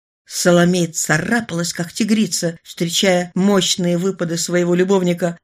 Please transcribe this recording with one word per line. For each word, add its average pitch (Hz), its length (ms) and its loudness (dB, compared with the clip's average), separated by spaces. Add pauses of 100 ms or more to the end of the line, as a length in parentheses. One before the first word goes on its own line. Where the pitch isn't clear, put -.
(240)
Соломея 175 680 2
царапалась, 170 840 -2
как 170 200 -8
тигрица, 190 720 -2
встречая 180 720 0
мощные 185 600 2
выпады 175 400 -2
своего 175 380 0
любовника, 180 680 0